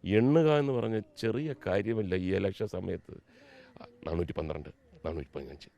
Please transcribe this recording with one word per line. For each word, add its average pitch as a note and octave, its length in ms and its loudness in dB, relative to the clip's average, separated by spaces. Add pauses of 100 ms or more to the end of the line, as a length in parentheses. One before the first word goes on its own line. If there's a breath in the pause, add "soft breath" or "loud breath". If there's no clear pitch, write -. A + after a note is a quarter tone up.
എണ്ണുക D3 520 6
എന്ന് C#3 140 0
പറഞ്ഞ A2 280 0 (160)
ചെറിയ B2+ 380 -2 (120)
കാര്യമല്ല G2+ 480 0
ഈ F#2 200 0
ഇലക്ഷൻ G2 320 -2
സമയത്ത്. F#2 480 -6 (920 loud breath)
"നാനൂറ്റി E2 240 -2
പന്ത്രണ്ട്, D#2 380 -6 (360)
നാനൂറ്റി D#2+ 300 -6
പതിനഞ്ച് C#2 320 -12 (100)